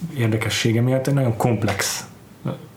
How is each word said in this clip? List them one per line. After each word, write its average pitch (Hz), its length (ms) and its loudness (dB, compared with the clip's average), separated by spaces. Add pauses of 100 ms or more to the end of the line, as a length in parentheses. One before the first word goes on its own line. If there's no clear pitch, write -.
(180)
érdekessége 113 640 2
miatt 131 260 2
egy 139 60 2
nagyon 131 240 2
komplex, 104 680 0 (400)
ö, - 40 -4 (280)